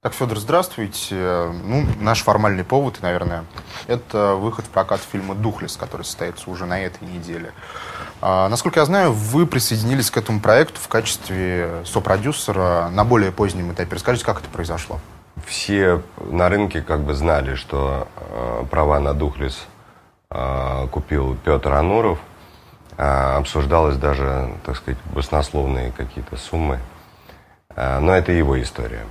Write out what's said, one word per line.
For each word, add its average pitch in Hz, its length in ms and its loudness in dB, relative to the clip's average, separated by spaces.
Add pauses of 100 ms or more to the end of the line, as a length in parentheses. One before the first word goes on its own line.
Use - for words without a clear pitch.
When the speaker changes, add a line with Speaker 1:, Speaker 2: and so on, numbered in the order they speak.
Speaker 1:
Так, 120 120 -4
Фёдор, 113 260 -2
здравствуйте. 98 1120 -2 (140)
Ну, 131 200 0 (140)
наш 110 240 2
формальный 101 400 4
повод, 131 380 0
наверное, 87 420 -2 (420)
это 104 500 2
выход 107 280 -2
в - 60 -12
прокат 95 320 0 (100)
фильма 95 240 -4
"Духлесс", 98 400 -4
который - 280 -10
состоится - 460 -8
уже 90 160 -8
на 90 140 -2
этой 90 260 -8
неделе. 85 460 -10 (720)
А, 95 260 4
насколько 127 320 2
я 151 60 8
знаю, 180 260 4
вы 110 340 2
присоединились 120 640 0
к - 60 -4
этому 110 240 0
проекту 113 400 4
в - 80 -10
качестве 90 960 -2
сопродюсера 95 1080 0
на 104 100 4
более 107 300 4
позднем 87 400 0
этапе. 87 200 -4
Расскажите, 117 300 0
как - 160 0
это - 80 -12
произошло? 82 540 -6 (440)
Speaker 2:
Все 92 560 4 (300)
на 87 160 4
рынке 98 340 2
как 76 200 0
бы 73 120 0
знали, 69 420 2
что, 67 600 -2
э, 58 560 -6
права 76 300 4
на 71 120 2
"Духлесс", 71 540 -4 (640)
э, 65 600 -2
купил 67 520 -2
Пётр 71 300 2
Ануров. 90 460 4 (760)
Э, 67 400 2
обсуждалось 73 640 2
даже, 67 560 0 (120)
так 64 120 -6
сказать, 65 220 -6 (140)
баснословные 69 800 -2
какие-то 62 460 -10
суммы. 73 420 -2 (960)
Э, 65 240 0
но 87 160 4
это 90 160 4
его 71 300 4
история. 57 500 -8